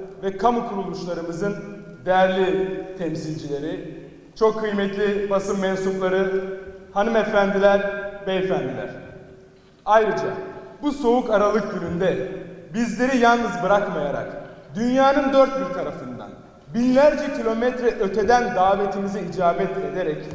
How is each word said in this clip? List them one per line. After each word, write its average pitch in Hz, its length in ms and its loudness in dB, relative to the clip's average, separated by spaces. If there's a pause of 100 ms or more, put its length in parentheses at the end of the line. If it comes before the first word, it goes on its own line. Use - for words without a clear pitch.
(240)
ve 196 140 -4
kamu 233 320 2
kuruluşlarımızın 170 840 -6 (500)
değerli 190 920 2
temsilcileri, 156 1040 -6 (320)
çok 214 240 2
kıymetli 202 720 0
basın 196 300 0
mensupları, 190 1000 0 (340)
hanımefendiler, 202 1080 2 (240)
beyefendiler. 135 600 -2 (960)
Ayrıca 202 420 2 (540)
bu 294 100 -2
soğuk 247 380 2
Aralık 208 440 2
gününde 175 580 -2 (420)
bizleri 247 440 0
yalnız 233 460 4
bırakmayarak 151 640 0 (480)
dünyanın 269 580 4
dört 269 360 2
bir - 40 -6
tarafından 123 560 -8 (440)
binlerce 277 600 4
kilometre 240 540 0 (120)
öteden 208 560 2
davetimize 196 680 2
icabet 175 560 0
ederek 180 460 -4 (120)